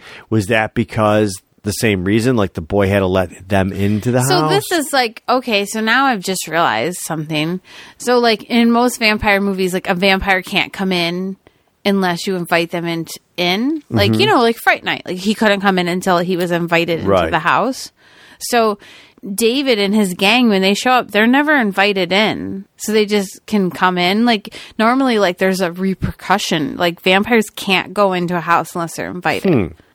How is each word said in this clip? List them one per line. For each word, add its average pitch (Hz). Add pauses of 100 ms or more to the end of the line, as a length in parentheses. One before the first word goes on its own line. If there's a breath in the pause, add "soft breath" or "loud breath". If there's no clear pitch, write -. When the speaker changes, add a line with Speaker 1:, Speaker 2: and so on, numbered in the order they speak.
(280 loud breath)
Speaker 1:
Was 110
that 110
because 107 (240)
the 104
same 101
reason, 113
like, 101
the 87
boy 98
had 98
to 98
let 92
them 98
into 101
the 127
Speaker 2:
So 147
Speaker 1:
house? 156 (180)
Speaker 2:
this 330
is -
like, 247
okay, 233
so 220
now 240
I've 233
just 185
realized 156
something. 156 (380 loud breath)
So, 247
like, 226
in 233
most 240
vampire 214
movies, 190
like, 185
a 196
vampire 190
can't -
come 190
in 180 (500 soft breath)
unless 190
you 196
invite 170
them 170
in, 165 (320)
in. 220
Like, 202
Speaker 1:
Mm-hmm. 110
Speaker 2:
you 415
know, 370
like 233
Fright -
Night. 160
Like, 180
he 202
couldn't 202
come 190
in 175
until 180
he 180
was 175
invited 170
into 196
Speaker 1:
Right. 185
Speaker 2:
the 165
house. 165 (480 loud breath)
So 220 (580 loud breath)
David 240
and 202
his 196
gang, 226
when 190
they 196
show 247
up, 247
they're 214
never 294
invited 196
in. 190 (100)
So -
they 214
just 202
can 190
come 180
in. 190
Like, 226 (240 loud breath)
normally, 240
like, 180
there's 190
a 170
repercussion. 180
Like, 175
vampires 208
can't -
go 202
into 180
a 165
house 165
unless 165
they're 87
invited. 175
Speaker 1:
Hmm. 98 (280 soft breath)